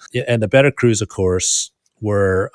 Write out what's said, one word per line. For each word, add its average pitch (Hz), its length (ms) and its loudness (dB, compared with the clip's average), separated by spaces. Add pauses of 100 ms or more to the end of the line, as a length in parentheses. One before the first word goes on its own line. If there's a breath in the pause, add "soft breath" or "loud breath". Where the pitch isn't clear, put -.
(120 loud breath)
yeah, 123 140 -4
and 120 160 0
the 110 60 -2
better 135 240 4
crews, 117 280 2
of 98 80 -6
course, - 640 -2 (300)
were, 101 540 0